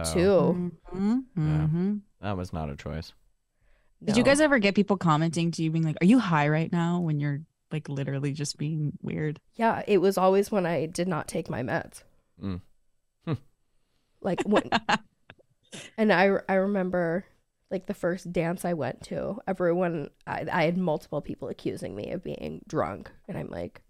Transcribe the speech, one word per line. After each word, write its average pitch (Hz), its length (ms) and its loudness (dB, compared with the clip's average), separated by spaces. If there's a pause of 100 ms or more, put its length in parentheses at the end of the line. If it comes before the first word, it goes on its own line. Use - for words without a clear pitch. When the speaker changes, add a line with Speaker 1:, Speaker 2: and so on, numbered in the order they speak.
Speaker 1:
so 160 100 -4
Speaker 2:
too. 180 580 2 (240)
Speaker 3:
Mm-hmm, 208 220 0 (180)
Speaker 1:
Yeah. 165 60 0 (240)
Speaker 3:
mm-hmm. 180 300 0 (240)
Speaker 1:
That 98 160 -4
was 90 160 -6
not 78 180 -4
a 69 60 -10
choice. - 360 -10 (920)
Speaker 3:
Did 202 120 2
you 240 80 6
Speaker 2:
No. - 20 4
Speaker 3:
guys 277 140 6
ever 285 200 6
get 196 160 4
people 202 200 4
commenting 165 560 2
to 165 100 -4
you 160 100 0
being 165 120 2
like, 156 160 -2
"Are 170 60 4
you 254 140 8
high 160 280 2
right 156 240 2
now?" 175 280 0
when 156 200 0
you're, 143 220 -2 (280)
like, 151 180 -8
literally 139 440 -4
just 147 260 -6
being 151 420 -2
weird? 160 380 -4 (160)
Speaker 2:
Yeah, 226 320 0
it 202 120 4
was 190 200 2
always 190 320 4
when 190 160 0
I 160 200 0
did 175 220 -4
not 156 200 -2
take 165 200 -6
my 113 140 -6
meds. 131 400 -6 (400)
Speaker 1:
Mm. 92 180 -6 (640)
Hmm. 123 80 -4 (880)
Speaker 2:
Like, 180 220 -2
when, 208 280 2 (600)
Speaker 3:
<laughs> - 680 -20
Speaker 2:
and 220 140 4
I, 196 240 6 (120)
I 190 60 0
remember, 185 680 0 (460)
like, 190 160 -6
the 208 80 -6
first 175 380 -4
dance 175 340 -2
I 175 80 0
went 135 300 -4
to, - 440 -6
everyone, 175 600 0 (160)
I, - 260 -6
I 175 120 2
had 175 140 0
multiple 160 440 -2
people - 260 -10
accusing - 480 -8
me 104 160 -10
of 185 100 -8
being - 460 -10
drunk. 101 420 -6 (160)
And - 120 -10
I'm - 120 -10
like, 87 400 -10